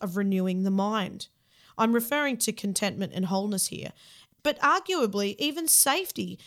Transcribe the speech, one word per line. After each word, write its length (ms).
of 160
renewing 460
the 60
mind. 580
I'm 160
referring 440
to 140
contentment 640
and 120
wholeness 420
here, 240
but 180
arguably 800
even 280
safety 800